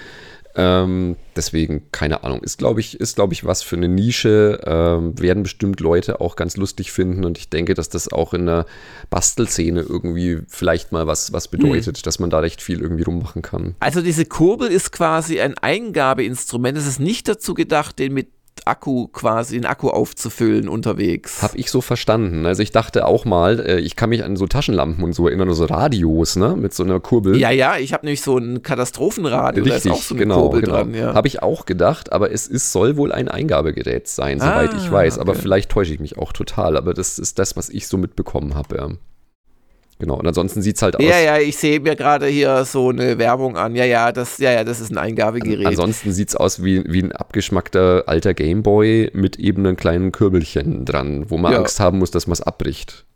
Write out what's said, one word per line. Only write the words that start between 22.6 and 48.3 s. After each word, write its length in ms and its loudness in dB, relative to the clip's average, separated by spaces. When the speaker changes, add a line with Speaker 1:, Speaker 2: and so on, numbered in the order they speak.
Speaker 1:
ich 120 -2
dachte 340 2
auch 180 4
mal, 360 4
äh, 180 0
ich 160 -4
kann 160 0
mich 140 0
an 120 -4
so 120 0
Taschenlampen 560 0
und 80 -2
so 160 2
erinnern, 260 0
so 100 2
Radios, 680 2
ne, 220 2
mit 180 -4
so 80 -2
einer 160 2
Kurbel. 380 2
Speaker 2:
Ja, 140 4
ja, 280 2
ich 160 -6
hab 80 -4
nämlich 180 -4
so 160 0
ein 260 -4
Katastrophenradio, 1040 -2
da 120 2
ist 0 -
Speaker 1:
Richtig, 160 2
Speaker 2:
auch 100 -2
so 140 -6
eine 80 2
Speaker 1:
genau, 160 4
Speaker 2:
Kurbel 220 4
Speaker 1:
genau. 120 0
Speaker 2:
dran, 180 0
ja. 220 -2
Speaker 1:
Hab 100 4
ich 160 -2
auch 260 -2
gedacht, 460 0
aber 200 2
es 160 -4
ist, 240 -2
soll 240 2
wohl 160 0
ein 160 -2
Eingabegerät 800 0
sein, 320 -2
soweit 340 2
ich 140 -4
Speaker 2:
Ah, 40 -2
Speaker 1:
weiß, 260 4
aber 140 0
Speaker 2:
okay. 80 -2
Speaker 1:
vielleicht 300 2
täusche 240 0
ich 60 -8
mich 180 -10
auch 140 -6
total, 440 -2
aber 180 0
das 260 -6
ist 180 -8
das, 180 0
was 140 -8
ich 160 -8
so 100 -4
mitbekommen 600 -4
hab, 160 -6
ja. 180 -6
Genau, 140 -2
und 140 -2
ansonsten 340 0
sieht's 180 0
halt 140 2
aus. 80 0
Speaker 2:
Ja, 160 6
ja, 200 4
ich 180 0
sehe 240 2
mir 160 0
gerade 300 2
hier 380 4
so 260 2
eine 280 0
Werbung 380 2
an. 180 -2
Ja, 100 2
ja, 280 4
das, 260 -6
ja, 140 4
ja, 100 2
das 160 -4
ist 140 -8
ein 60 -4
Eingabegerät. 680 -2
Speaker 1:
An-, 60 2
ansonsten 400 0
sieht's 240 -2
aus 260 0
wie, 240 2
wie 160 0
ein 80 -2
abgeschmackter 960 2
alter 260 2